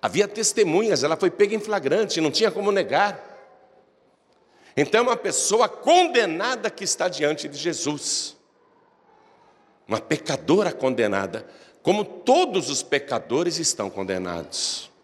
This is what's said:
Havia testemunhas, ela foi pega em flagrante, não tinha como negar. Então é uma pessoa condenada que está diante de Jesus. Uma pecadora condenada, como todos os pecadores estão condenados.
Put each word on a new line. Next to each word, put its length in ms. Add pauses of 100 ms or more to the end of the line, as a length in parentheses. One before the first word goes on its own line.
Havia 240
testemunhas, 760
ela 140
foi 120
pega 240
em 60
flagrante, 600
não 100
tinha 180
como 220
negar. 560 (1500)
Então 240
é 20
uma 140
pessoa 500
condenada 1000
que 160
está 240
diante 400
de 80
Jesus. 800 (1500)
Uma 140
pecadora 720
condenada, 760 (380)
como 220
todos 640
os 120
pecadores 760
estão 320
condenados. 1000 (140)